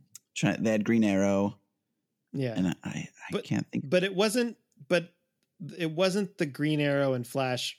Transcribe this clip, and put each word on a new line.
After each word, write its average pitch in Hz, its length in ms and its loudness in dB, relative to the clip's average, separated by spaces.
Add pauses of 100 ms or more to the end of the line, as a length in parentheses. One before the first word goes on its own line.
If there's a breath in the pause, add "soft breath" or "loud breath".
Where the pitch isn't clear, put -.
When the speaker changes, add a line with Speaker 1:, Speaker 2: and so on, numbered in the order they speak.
(360)
Speaker 1:
try-, - 240 0
they 110 120 2
had 107 120 2
Green 113 200 4
Arrow. 98 560 2 (720)
Speaker 2:
Yeah. 127 240 -4
Speaker 1:
And 92 120 2
I, - 160 -2
I, - 60 -8
I - 200 -8 (220)
Speaker 2:
But 104 120 -4
Speaker 1:
can't - 280 -4
think. - 180 -6
Speaker 2:
but 180 140 2
it 190 120 -4
wasn't, 220 420 0 (300)
but 175 260 0 (640)
it 165 140 -2
wasn't 190 460 0
the 170 80 0
Green 147 340 0
Arrow 139 340 2
and 123 120 -2
Flash 127 540 -4